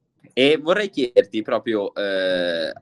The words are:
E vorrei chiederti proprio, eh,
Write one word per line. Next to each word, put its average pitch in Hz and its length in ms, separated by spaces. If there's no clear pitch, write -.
E 143 240
vorrei 185 320
chiederti 123 540
proprio, 110 500
eh, 90 880